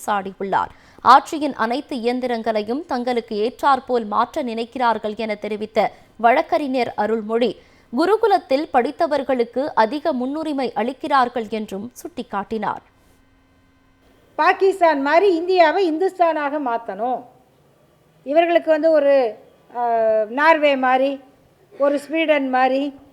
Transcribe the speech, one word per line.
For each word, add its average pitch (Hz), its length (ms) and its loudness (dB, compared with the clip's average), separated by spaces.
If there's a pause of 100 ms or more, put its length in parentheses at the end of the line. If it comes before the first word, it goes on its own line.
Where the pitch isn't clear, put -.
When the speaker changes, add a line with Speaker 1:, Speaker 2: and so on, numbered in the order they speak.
Speaker 1:
சாடியுள்ளார். 196 680 -4 (320)
ஆட்சியின் 285 500 4
அனைத்து 247 420 -6
இயந்திரங்களையும் 240 920 -2
தங்களுக்கு 240 500 -4
ஏற்றாற்போல் 247 680 0
மாற்ற 233 380 -2
நினைக்கிறார்கள் 226 720 -4
என 220 200 -6
தெரிவித்த 208 560 -2 (240)
வழக்கறிஞர் 262 800 0
அருள்மொழி, 220 640 -2 (380)
குருகுலத்தில் 359 760 0
படித்தவர்களுக்கு 269 920 -2 (100)
அதிக 285 380 0
முன்னுரிமை 269 600 -4
அளிக்கிறார்கள் 240 760 -2
என்றும் 214 420 -8 (100)
சுட்டிக்காட்டினார். 214 840 -8 (1500)
Speaker 2:
பாகிஸ்தான் 349 680 2
மாதிரி 339 340 4
இந்தியாவை 349 580 2
இந்துஸ்தானாக 311 720 0
மாத்தணும். 226 580 -4 (1000)
இவர்களுக்கு 330 480 2
வந்து 311 200 2
ஒரு, 277 440 4 (400)
ஆ, 233 220 0 (320)
நார்வே 294 460 4
மாதிரி, 262 460 0 (560)
ஒரு 285 220 0
ஸ்வீடன் 294 500 0
மாதிரி 262 460 0 (180)